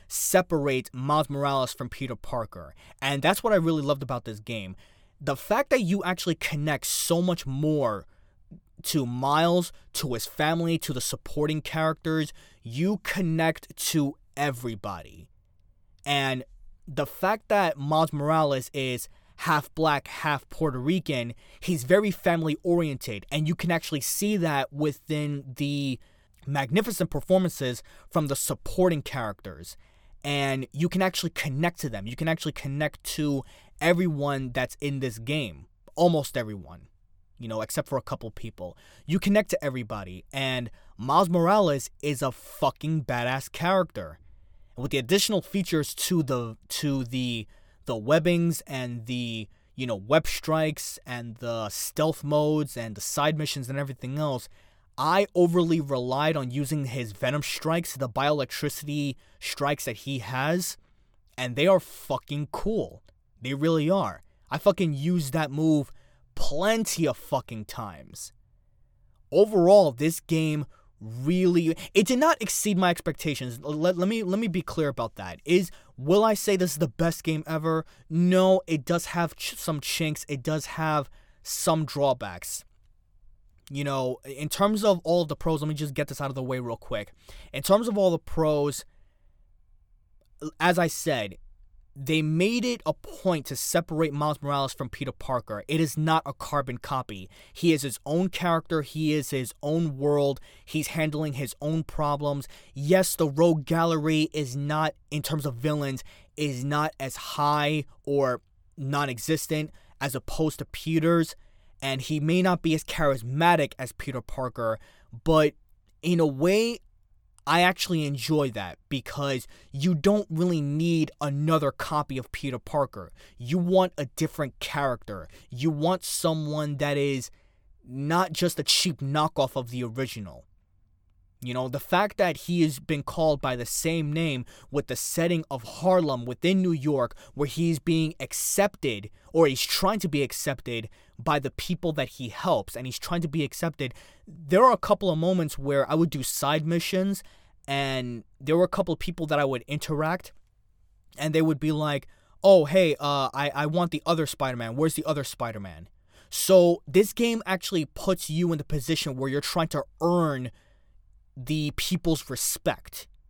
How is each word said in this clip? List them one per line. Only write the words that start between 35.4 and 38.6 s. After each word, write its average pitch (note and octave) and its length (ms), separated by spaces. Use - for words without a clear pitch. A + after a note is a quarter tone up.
Almost D#3+ 420
everyone. G2 520
You A#2 100
know, A2 120
except B2 260
for C3+ 120
a B2 40
couple - 280
people. - 480